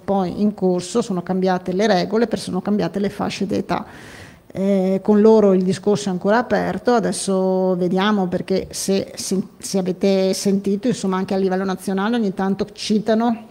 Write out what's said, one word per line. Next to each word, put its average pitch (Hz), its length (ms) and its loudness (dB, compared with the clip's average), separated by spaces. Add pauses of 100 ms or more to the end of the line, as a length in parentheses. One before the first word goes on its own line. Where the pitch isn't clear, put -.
poi 196 360 0
in 208 140 2
corso 185 480 0
sono 180 220 -2
cambiate 185 480 0
le 202 160 2
regole, 196 400 2
per-, 202 100 -2
sono 180 220 -6
cambiate 196 400 0
le 208 100 -2
fasce 196 360 -4
d'età. 202 380 -2 (680)
Eh, 190 480 2
con 208 200 4
loro 214 320 6
il 185 100 4
discorso 196 460 -2
è - 20 -2
ancora 190 280 0
aperto, 196 560 0
adesso 185 840 0
vediamo, 185 500 2
perché 185 440 -2
se, - 440 -2
se, - 260 -4 (180)
se - 200 -4
avete 190 560 2
sentito, 202 540 0
insomma, 190 300 0
anche 196 160 -4
a - 20 0
livello 190 260 0
nazionale 196 540 -2
ogni 202 180 0
tanto 196 380 -2
citano, 220 800 0